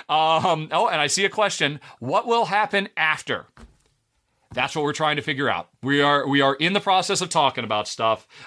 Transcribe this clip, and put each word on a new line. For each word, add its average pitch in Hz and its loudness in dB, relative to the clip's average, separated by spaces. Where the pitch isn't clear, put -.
Um, 156 2
oh, 202 2
and 170 -2
I 147 2
see 196 0
a 190 0
question. 165 -2
What 185 -2
will 233 2
happen 202 -2
after? 147 -2
That's 127 -2
what 151 -2
we're 147 0
trying 151 -2
to 143 -6
figure 139 -2
out. 87 -4
We 139 2
are, 143 4
we 139 2
are 139 4
in 165 0
the 196 2
process 190 0
of 175 -4
talking 139 0
about 107 -2
stuff, 113 0